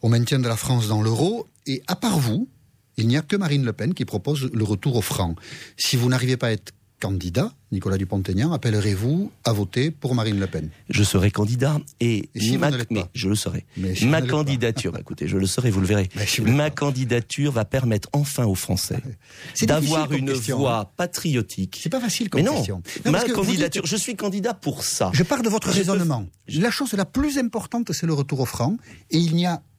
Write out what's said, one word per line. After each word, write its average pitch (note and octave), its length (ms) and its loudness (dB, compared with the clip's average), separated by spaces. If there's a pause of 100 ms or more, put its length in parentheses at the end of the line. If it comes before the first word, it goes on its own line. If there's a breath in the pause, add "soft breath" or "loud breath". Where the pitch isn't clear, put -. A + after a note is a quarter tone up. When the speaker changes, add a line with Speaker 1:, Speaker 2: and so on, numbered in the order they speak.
Speaker 1:
au A2 60 2
maintien A#2+ 320 4
de A#2+ 80 0
la A2+ 80 0
France A#2 320 0
dans G#2+ 140 2
l'euro. D#3 440 0 (200)
Et C3 200 -4
à F3+ 80 -2
part G3 240 0
vous, C#3 300 0 (480)
il A2 100 0
n'y B2 100 4
a D#3 60 0
que G3+ 140 -2
Marine D3 280 2
Le A2+ 80 0
Pen C3 220 -2
qui B2+ 100 -4
propose C3+ 480 -2
le A2 120 0
retour G#2+ 320 0
au G#2+ 60 2
franc. E2+ 340 -2 (400 loud breath)
Si - 200 0
vous A#2+ 120 4
n'arrivez B2+ 280 2
pas B2 120 0
à - 40 2
être - 200 -6 (280)
candidat, G2 520 -2 (180)
Nicolas F#2+ 260 -2
Dupont-Aignan, F#2+ 540 0
appellerez-vous A2+ 800 0 (140)
à A#2 80 2
voter A#2 400 0
pour B2+ 240 -2
Marine G#2+ 240 0
Le F#2+ 80 -2
Pen ? D#2 200 -6 (220 loud breath)
Speaker 2:
Je G#2+ 140 4
serai G2+ 260 4
candidat B2 480 0 (220)
et A#2 340 0
Speaker 1:
Et - 60 -6
si A2+ 140 2
vous C3 40 0
Speaker 2:
ma, D3 140 2
Speaker 1:
ne C3 40 0
l'êtes A#2 140 -4
Speaker 2:
mais G#2+ 120 0
Speaker 1:
pas ? F2 120 -8
Speaker 2:
je G2 140 -2
le G#2 80 2
serai. F2+ 300 -4 (100)
Speaker 1:
Mais F#2 180 -2
si F#2 120 0
vous C3+ 40 6
Speaker 2:
Ma D#3 60 4
Speaker 1:
ne D#3+ 60 2
l'êtes B2 100 -2
pas ? D3+ 60 2
Speaker 2:
candidature, A#2+ 520 0
bah, - 100 -8
écoutez, - 280 -8
je F#2+ 100 0
le F#2+ 80 2
serai, A#2+ 240 2
vous G2 100 2
le F#2+ 60 2
verrez. G2 300 2
Speaker 1:
Mais G2+ 100 -2
si - 140 0
vous G#2+ 60 2
l'êtes A#2+ 100 6
Speaker 2:
Ma D3 140 4
Speaker 1:
pas. D3 160 -2
Speaker 2:
candidature B2+ 680 0
va A2+ 120 0
permettre A#2 480 0
enfin C#3+ 340 0
aux F#2+ 100 2
Français - 440 -2 (540 loud breath)
Speaker 1:
C'est A3 120 2
difficile - 20 -
Speaker 2:
d'avoir D3+ 400 2
Speaker 1:
comme D3 80 0
Speaker 2:
une C3 160 0
Speaker 1:
question, B2+ 260 -2
Speaker 2:
voix A#2+ 220 2
Speaker 1:
hein. G2+ 160 -8
Speaker 2:
patriotique. F3 840 -2
Speaker 1:
C'est - 100 -4
pas C4 100 0
facile A3+ 300 -2
comme A3 100 0
Speaker 2:
Mais F3+ 60 4
non, C#4+ 100 2
Speaker 1:
question. F#2 260 -4 (220 loud breath)
Non, D3 80 2
Speaker 2:
ma F3 60 4
Speaker 1:
parce A#3+ 120 2
que A3+ 60 0
vous G3 60 2
dites G3+ 80 2
Speaker 2:
candidature, - 360 0
je G3 100 0
suis G#3+ 200 -4
candidat G3+ 380 -2
pour - 280 -6
ça. - 300 0
Speaker 1:
Je - 100 4
pars B3+ 200 2
de A3+ 60 2
votre G#3 200 0
Speaker 2:
Je F#3 60 2
peux F#3 40 4 (140)
Speaker 1:
raisonnement. D3+ 340 0 (220)
Speaker 2:
je D3+ 120 -2
Speaker 1:
La A3+ 100 2
chose C4+ 240 -2
la G3 100 0
plus C#4 340 0
importante, A#3 540 -2
c'est E3 140 -2
le D#3+ 80 2
retour C#3 260 -2
au B2+ 60 4
franc. D3 300 0 (340 loud breath)
Et D#3+ 80 2
il E3 180 4
n'y F3 100 4
a E3+ 160 -2 (160)